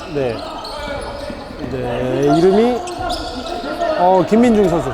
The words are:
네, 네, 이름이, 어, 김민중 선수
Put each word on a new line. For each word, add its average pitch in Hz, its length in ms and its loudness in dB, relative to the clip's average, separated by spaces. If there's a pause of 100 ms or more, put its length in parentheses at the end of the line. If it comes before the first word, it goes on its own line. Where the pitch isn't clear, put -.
(140)
네, 131 200 0 (1400)
네, 127 680 0
이름이, 208 420 4 (1160)
어, 180 280 6
김민중 214 440 4
선수 143 240 0